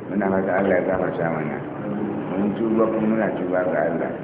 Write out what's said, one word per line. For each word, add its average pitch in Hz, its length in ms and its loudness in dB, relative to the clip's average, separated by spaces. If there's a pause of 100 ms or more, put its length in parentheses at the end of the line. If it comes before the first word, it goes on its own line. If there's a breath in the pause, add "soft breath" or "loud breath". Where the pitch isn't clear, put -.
Muna 95 240 -2
fata 95 260 2
Allah 95 240 4
ya 87 80 0
gafarta 87 400 0
mana. 76 320 -2 (680)
Mun 101 260 0
tuba 110 320 2
kuma 110 220 0
muna 110 240 2
tuba 90 300 -2
ga 87 200 0
Allah. 80 300 0 (120)